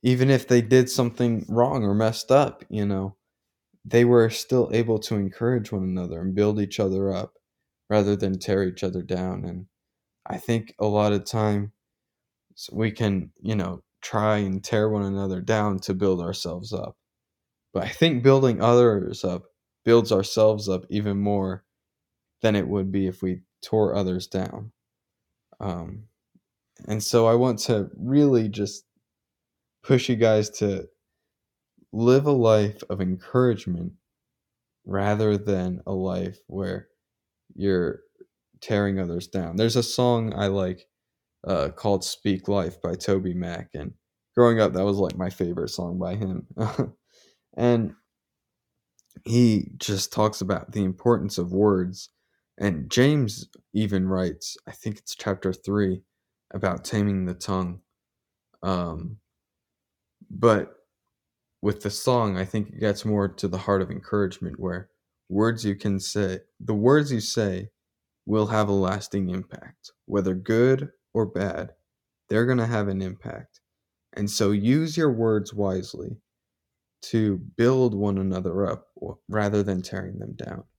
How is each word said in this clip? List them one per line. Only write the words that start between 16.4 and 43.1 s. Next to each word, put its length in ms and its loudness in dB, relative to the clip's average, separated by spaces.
up. 240 -10
But 120 -4
I 40 -6
think 340 0
building 380 6
others 640 4
up 200 -4
builds 280 6
ourselves 560 2
up 220 -2
even 280 -2
more 460 -2
than 120 4
it 140 0
would 240 -2
be 140 0
if 160 -6
we 180 -4
tore 340 0
others 300 -2
down. 440 -8
Um, 440 -10
and 160 -2
so 240 4
I 80 6
want 260 4
to 360 0
really 520 4
just 360 -6
push 260 2
you 80 0
guys 340 4
to 380 -4
live 340 4
a 60 4
life 580 4
of 100 -6
encouragement 920 0
rather 520 0
than 500 -2
a 60 -6
life 540 -4
where 420 -8
you're 460 0
tearing 400 0
others 260 -6
down. 300 -6
There's 200 2
a 60 0
song 520 0
I 140 -2
like, 380 -4
uh, 240 0
called 340 -2
Speak 440 -4
Life 340 -2
by 120 -4
Toby 400 -2